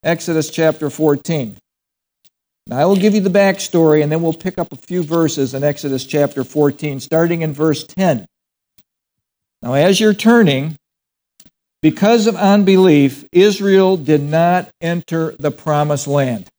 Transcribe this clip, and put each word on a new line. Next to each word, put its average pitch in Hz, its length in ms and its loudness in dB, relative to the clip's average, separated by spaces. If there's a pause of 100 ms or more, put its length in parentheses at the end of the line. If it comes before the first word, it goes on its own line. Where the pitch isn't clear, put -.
Exodus 160 460 -4
chapter 156 400 -2
fourteen. 143 640 -4 (1120)
Now, 123 120 -6
I 151 60 2
will 196 100 2
give 202 180 2
you 214 80 0
the 180 80 -2
backstory, 175 720 2
and 147 100 -2
then 165 120 -2
we'll 160 100 -2
pick 180 240 -10
up 170 140 -8
a 139 40 -18
few 175 280 -8
verses 151 500 -2
in 135 100 -6
Exodus 139 400 -4
chapter 143 400 -4
fourteen, 143 560 -2
starting 165 420 -2
in 156 120 -4
verse 151 300 -2
ten. 156 420 -2 (1400)
Now, 123 120 -6
as 180 260 2
you're 214 160 2
turning, 160 600 2 (1080)
because 208 420 2
of 220 100 0
unbelief, 185 960 4
Israel 190 680 2
did 143 260 0
not 170 460 0 (120)
enter 165 560 -6
the 147 140 -4
promised 147 560 -2
land. 131 500 -4